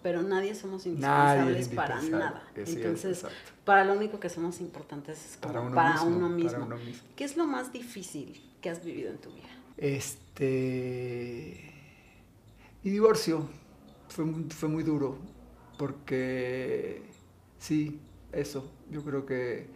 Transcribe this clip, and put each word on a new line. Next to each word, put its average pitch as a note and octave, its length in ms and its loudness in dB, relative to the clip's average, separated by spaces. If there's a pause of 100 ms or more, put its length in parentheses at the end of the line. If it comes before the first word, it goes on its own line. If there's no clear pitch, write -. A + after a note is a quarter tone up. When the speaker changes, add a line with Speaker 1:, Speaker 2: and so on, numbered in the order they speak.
Speaker 1:
Pero F3 200 0
nadie G3 340 2
somos F#3+ 300 -8
Speaker 2:
Nadie C#3+ 720 6
es B2 80 0
Speaker 1:
indispensables - 80 -
para B2+ 200 0
Speaker 2:
indispensable. D#3+ 300 0
Speaker 1:
nada. D3 180 -6 (120)
Speaker 2:
Sí, G#3 60 -6
es G3 160 -6
Speaker 1:
Entonces, F3 400 -2
Speaker 2:
exacto. - 200 -10 (280)
Speaker 1:
para G3 180 10
lo G3 100 4
único G#3+ 240 0
que F#3 120 -6
somos E3+ 320 -4
importantes D3 560 -10 (140)
es - 60 -18
como B2 160 -6
Speaker 2:
Para A#2+ 120 -2
uno B2+ 100 -2
Speaker 1:
para E3 160 8
Speaker 2:
mismo, E3 160 2
Speaker 1:
uno F3 200 4
Speaker 2:
para F3 100 0
Speaker 1:
mismo. C#3+ 300 0
Speaker 2:
uno A#2+ 100 -6
mismo. A#2+ 260 -12 (140)
Speaker 1:
¿Qué C#4 80 -6
es C#4+ 100 -8
lo E4+ 120 2
más B3+ 260 -4
difícil G3 680 -12 (200)
que - 80 -4
has E3 120 -6
vivido C#3 280 -6
en - 80 -8
tu - 140 -18
vida? - 160 -20 (300)
Speaker 2:
Este, B2+ 1800 -2 (1200)
mi F#3+ 80 0
divorcio G3+ 540 6 (600)
fue - 160 -4
muy, D#3+ 260 -2
fue D#3 200 -2
muy D#3 140 0
duro, C#3+ 340 0 (600)
porque B2+ 1200 -2 (560)
sí, D3+ 420 -2 (320)
eso, C#3 400 -6 (180)
yo D3+ 140 -8
creo C#3 220 -2
que B2+ 500 -2